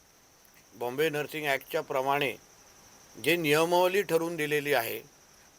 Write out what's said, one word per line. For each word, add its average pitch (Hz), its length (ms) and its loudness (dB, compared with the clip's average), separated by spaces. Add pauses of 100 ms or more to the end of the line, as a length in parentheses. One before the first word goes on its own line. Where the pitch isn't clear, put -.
(760)
बॉम्बे 123 340 -2
नर्सिंग 147 360 -6
ॲक्टच्या 139 360 -2
प्रमाणे 139 540 0 (800)
जे 151 200 0
नियमावली 175 680 2
ठरवून 165 340 -2
दिलेली 147 380 -2
आहे, 113 280 0 (580)